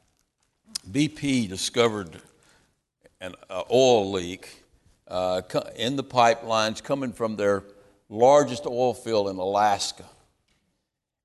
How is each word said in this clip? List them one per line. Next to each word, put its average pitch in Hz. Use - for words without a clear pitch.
B 143
P 135
discovered 101
an, 92
uh, 92
oil 117
leak, 92
uh, 92
co-, -
in 120
the 135
pipelines 113
coming 135
from 110
their 101
largest 123
oil 123
field 107
in 95
Alaska. 101